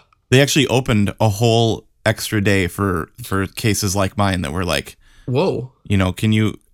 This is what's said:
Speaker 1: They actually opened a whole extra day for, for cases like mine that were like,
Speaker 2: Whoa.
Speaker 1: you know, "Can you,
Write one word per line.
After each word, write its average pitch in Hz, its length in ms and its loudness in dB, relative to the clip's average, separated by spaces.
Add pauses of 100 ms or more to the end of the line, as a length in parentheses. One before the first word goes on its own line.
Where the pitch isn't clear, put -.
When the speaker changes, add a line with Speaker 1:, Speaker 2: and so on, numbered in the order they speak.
(300)
Speaker 1:
They 131 100 6
actually 139 280 2
opened 113 520 0
a 110 80 4
whole 113 580 2 (200)
extra 110 360 -2
day 98 260 2
for, 92 420 -4 (120)
for 95 240 -4
cases 101 500 -2
like 95 200 -2
mine 95 260 0
that 71 100 -6
were 90 120 -4
like, 71 320 -4 (300)
Speaker 2:
Whoa. 123 460 -4 (120)
Speaker 1:
you 104 120 0
know, 92 160 0
"Can 110 200 -2
you, 107 260 0 (160)